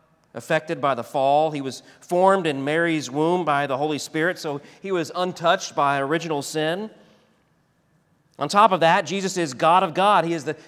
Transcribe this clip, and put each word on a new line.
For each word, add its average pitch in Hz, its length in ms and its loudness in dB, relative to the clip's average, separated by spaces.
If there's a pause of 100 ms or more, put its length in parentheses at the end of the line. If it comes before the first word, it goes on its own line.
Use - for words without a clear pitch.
(340)
affected 156 460 -4
by 135 140 2
the 117 80 -4
fall. 147 480 2
He 147 100 -6
was 135 220 -8 (180)
formed 185 460 2
in 139 160 -2
Mary's 156 480 0
womb 165 340 0
by 143 220 0
the 135 100 -2
Holy 147 220 -2
Spirit, 170 400 -4
so 143 220 -6 (200)
he 196 120 -8
was 165 240 -2
untouched 180 580 -2
by 143 240 2
original 151 440 -2
sin. 165 480 -4 (1500)
On 143 100 -2
top 208 220 6
of 247 100 2
that, 165 240 4
Jesus 185 320 -4
is 156 160 -2
God 165 300 4
of 165 120 -2
God. 190 300 4
He 170 80 -2
is 151 120 -4
the 151 120 -6 (120)